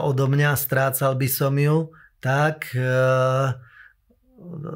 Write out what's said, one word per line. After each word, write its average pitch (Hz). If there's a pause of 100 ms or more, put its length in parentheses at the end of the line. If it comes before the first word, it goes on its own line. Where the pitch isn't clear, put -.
odo 135
mňa, 143
strácal 135
by 135
som 139
ju, 156 (320)
tak, 147
e, 127 (1900)